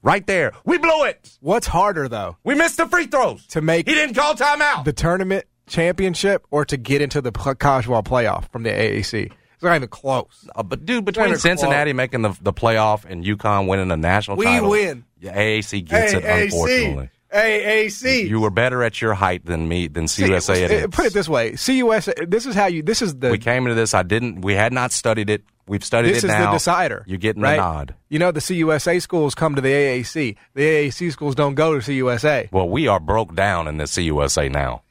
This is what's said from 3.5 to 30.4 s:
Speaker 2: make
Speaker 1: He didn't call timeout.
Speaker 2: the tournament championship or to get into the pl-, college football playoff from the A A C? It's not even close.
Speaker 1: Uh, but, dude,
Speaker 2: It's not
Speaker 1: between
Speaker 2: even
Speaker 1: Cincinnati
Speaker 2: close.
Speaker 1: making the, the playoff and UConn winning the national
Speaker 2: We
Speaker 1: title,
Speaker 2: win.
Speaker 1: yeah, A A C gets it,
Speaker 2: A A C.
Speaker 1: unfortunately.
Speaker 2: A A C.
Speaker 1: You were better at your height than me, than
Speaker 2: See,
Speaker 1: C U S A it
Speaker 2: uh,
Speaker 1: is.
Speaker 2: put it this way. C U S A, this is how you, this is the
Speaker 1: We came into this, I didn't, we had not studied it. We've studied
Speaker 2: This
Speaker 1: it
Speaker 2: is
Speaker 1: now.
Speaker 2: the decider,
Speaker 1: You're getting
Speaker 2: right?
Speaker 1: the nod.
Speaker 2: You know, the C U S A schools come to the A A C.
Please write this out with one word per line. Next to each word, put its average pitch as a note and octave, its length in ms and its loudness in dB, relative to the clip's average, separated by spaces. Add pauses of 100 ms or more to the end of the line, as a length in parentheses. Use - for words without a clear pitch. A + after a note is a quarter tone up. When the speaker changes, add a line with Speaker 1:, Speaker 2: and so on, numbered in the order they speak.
Speaker 2:
make E3 280 0
Speaker 1:
He D4+ 60 2
didn't D4+ 200 0
call D4 200 2
timeout. D4 500 0
Speaker 2:
the D3 80 -2
tournament F#3 520 -2 (200)
championship F3+ 880 0
or D3 140 0
to C#3+ 120 -4
get C3 240 0
into C#3+ 200 -2
the B2 100 -4
pl-, C3+ 240 -4
college C3+ 300 2
football A2+ 180 0
playoff - 480 -2
from A2+ 120 -10
the A2+ 60 -2
A G#2 300 0
A - 20 -4
C? F#2+ 280 -6 (260)
It's - 80 -18
not E3+ 120 4
even C3 140 -4
close. - 680 -6
Speaker 1:
Uh, A2 80 -6
but, C#3 220 -8
dude, F3 40 -10 (200)
Speaker 2:
It's G3 80 -4
not A3 60 4
Speaker 1:
between G#3 60 4
Speaker 2:
even E3 100 0
Speaker 1:
Cincinnati D3 520 2
Speaker 2:
close. B2+ 60 -2
Speaker 1:
making B2+ 240 -2
the, G#2 200 0
the G2 120 0
playoff G#2+ 520 2
and F2 200 -8
UConn G2+ 420 0
winning F#2+ 200 0
the F2 100 0
national G2 400 0
Speaker 2:
We G#3 80 0
Speaker 1:
title, A#3 240 2
Speaker 2:
win. F#3 340 0 (160)
Speaker 1:
yeah, F#2 160 -14
A G#2+ 220 0
A A2 40 -2
C G2+ 200 -6
gets G#3 320 2
it, F#3+ 100 0
Speaker 2:
A - 40 -4
A G#3+ 100 2
C. G#3 60 2 (140)
Speaker 1:
unfortunately. E3+ 520 0 (220)
Speaker 2:
A G#3+ 540 2
A G#3+ 40 -4
C. B3 380 -2
Speaker 1:
You A2 120 0
were G#2+ 100 2
better B2 320 2
at A#2 200 -2
your A2+ 120 0
height F#2 320 0
than E2 220 -2
me, E2+ 200 -2
than D#2+ 200 -4
Speaker 2:
See, F#2+ 160 -2
Speaker 1:
C F#2+ 60 4
U F#2+ 60 4
S F2 140 -2
A F#2 140 4
it F2 80 2
Speaker 2:
uh, - 20 2
Speaker 1:
is. - 140 0
Speaker 2:
put - 180 -2
it G#3 80 -2
this F3+ 160 -2
way. A2+ 280 0
C C4 220 0
U A#3 140 2
S G#3 140 0
A, F#3 60 -2 (120)
this G#3+ 220 0
is A3+ 80 -4
how G3+ 100 2
you, E3+ 160 -2
this G#3+ 220 -2
is E3+ 160 -4
the B2+ 100 0
Speaker 1:
We A#2 80 2
came B2 300 0
into A#2+ 80 0
this, A2+ 180 0
I G2+ 80 4
didn't, F#2+ 400 -2
we G2 140 0
had A2 180 2
not B2 180 -2
studied G#2+ 380 0
it. G#2+ 140 0 (240)
We've G2+ 180 -4
studied C3 300 2
Speaker 2:
This A#3 80 0
Speaker 1:
it G3 40 0
Speaker 2:
is G#2+ 60 2
Speaker 1:
now. G#2+ 140 4
Speaker 2:
the G#2 100 4
decider, D#3+ 480 0
Speaker 1:
You're F#2 140 -8
getting G#2 240 0
Speaker 2:
right? D3 140 2
Speaker 1:
the - 40 0
nod. D#2 340 -4 (120)
Speaker 2:
You D3 100 -4
know, F3+ 140 2
the D3+ 100 -4
C F#3 140 -4
U D#3+ 180 2
S D3+ 140 0
A F3 120 2
schools D#3 360 -2
come D#3+ 200 0
to C3+ 60 -2
the C3+ 100 2
A C#3 280 2
A A#2+ 40 -6
C. A#2+ 340 -6 (180)